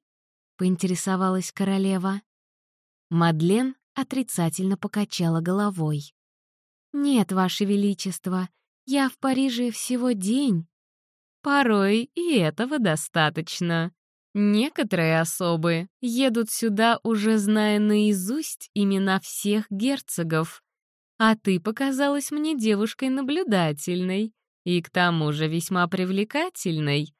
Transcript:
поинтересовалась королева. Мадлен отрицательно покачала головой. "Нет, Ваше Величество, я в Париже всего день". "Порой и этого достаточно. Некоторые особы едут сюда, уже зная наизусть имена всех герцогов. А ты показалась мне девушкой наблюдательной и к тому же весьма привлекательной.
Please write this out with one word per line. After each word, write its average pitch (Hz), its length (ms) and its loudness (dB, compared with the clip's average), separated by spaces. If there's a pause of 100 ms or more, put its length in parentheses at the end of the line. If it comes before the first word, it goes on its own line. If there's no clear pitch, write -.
(580)
поинтересовалась 185 960 -2
королева. 190 720 -2 (880)
Мадлен 170 680 2 (180)
отрицательно 190 840 -2
покачала 170 640 -2
головой. 170 720 -2 (800)
"Нет, 277 380 2
Ваше 185 340 0
Величество, 190 840 -2 (360)
я 269 240 0
в - 80 -10
Париже 254 540 0
всего 247 400 -2
день". 208 560 0 (760)
"Порой 226 760 2
и 339 220 2
этого 220 420 0
достаточно. 165 1120 0 (420)
Некоторые 208 880 2
особы 170 680 0 (140)
едут 233 480 0
сюда, 226 540 2
уже 220 340 2
зная 208 420 2
наизусть 208 960 0
имена 196 460 2
всех 208 500 -2
герцогов. 175 920 -4 (540)
А 220 180 4
ты 190 240 0
показалась 277 720 -2
мне 302 260 -2
девушкой 220 520 0
наблюдательной 202 1200 -2 (320)
и 175 160 0
к 170 80 -10
тому 170 420 2
же 151 160 0
весьма 170 400 0
привлекательной. 185 1300 -2